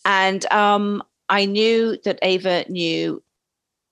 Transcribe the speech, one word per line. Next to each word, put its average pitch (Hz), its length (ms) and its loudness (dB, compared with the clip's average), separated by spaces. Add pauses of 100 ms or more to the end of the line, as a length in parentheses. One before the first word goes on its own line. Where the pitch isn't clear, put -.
And, 190 460 2
um, 208 520 2 (260)
I 196 160 2
knew 226 580 0
that - 180 -4
Ava 185 480 0
knew 165 540 -4 (680)